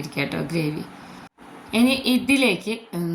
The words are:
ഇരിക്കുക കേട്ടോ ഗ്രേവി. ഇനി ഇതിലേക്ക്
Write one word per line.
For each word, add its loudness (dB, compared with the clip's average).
ഇരിക്കുക -4
കേട്ടോ -4
ഗ്രേവി. -2
ഇനി 6
ഇതിലേക്ക് 2